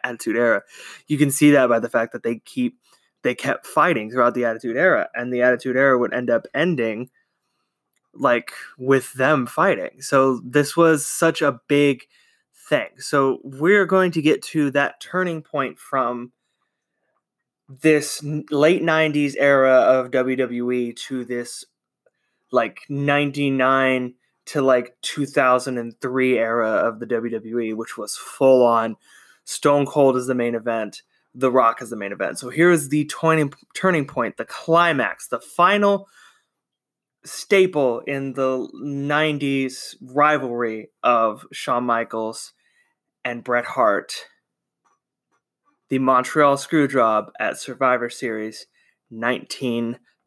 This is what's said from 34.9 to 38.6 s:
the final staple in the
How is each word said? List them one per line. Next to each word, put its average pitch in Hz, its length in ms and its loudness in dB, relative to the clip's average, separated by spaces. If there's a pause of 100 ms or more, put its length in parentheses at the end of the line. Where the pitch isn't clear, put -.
the 120 120 -6
final 196 680 2 (1160)
staple 160 760 0
in 139 320 -6
the 131 420 -2